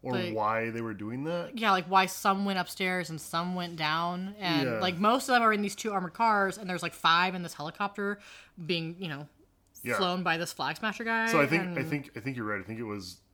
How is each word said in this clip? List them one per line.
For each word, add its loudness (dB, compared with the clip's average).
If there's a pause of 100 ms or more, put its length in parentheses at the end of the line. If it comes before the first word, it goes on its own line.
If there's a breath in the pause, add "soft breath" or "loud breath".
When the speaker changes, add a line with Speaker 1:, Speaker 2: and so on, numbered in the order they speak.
Speaker 1:
or -4
Speaker 2:
like -2
Speaker 1:
why 0
they -6
were -4
doing -6
that. -4
Speaker 2:
Yeah, 4
like, 2
why 4
some 0
went 0
upstairs -2
and -6
some -2
went -6
down. -2
And, 2
Speaker 1:
Yeah. 0
Speaker 2:
like, 0
most 4
of 4
them 6
are 6
in 2
these -4
two -4
armored -2
cars, 4
and -8
there's, -2
like, -2
five 4
in -4
this -8
helicopter -4 (460 loud breath)
being, -2
you -8
know, -8 (540)
Speaker 1:
Yeah. 0
Speaker 2:
flown 0
by 2
this -4
Flag -4
Smasher -4
guy, 0
Speaker 1:
So 4
I 6
think, 2
I -4
Speaker 2:
and -4
Speaker 1:
think, -6
I -8
think -6
you're -4
right. -2
I -12
think -10
it -6
was -8 (160)